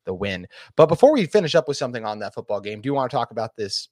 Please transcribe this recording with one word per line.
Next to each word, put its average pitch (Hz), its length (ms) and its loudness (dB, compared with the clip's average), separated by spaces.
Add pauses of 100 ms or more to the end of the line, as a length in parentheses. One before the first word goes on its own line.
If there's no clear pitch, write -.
the 95 80 -6
win. 92 360 -6 (260)
But 156 120 8
before 247 260 6
we 220 140 2
finish 165 280 0
up 160 140 2
with 139 80 -2
something 120 280 -6
on 107 140 -6
that 101 160 -10
football 104 260 -6
game, 104 200 -10
do 127 80 -6
you 139 60 0
wanna 131 140 0
talk 120 220 -2
about 110 240 -6
this - 380 -6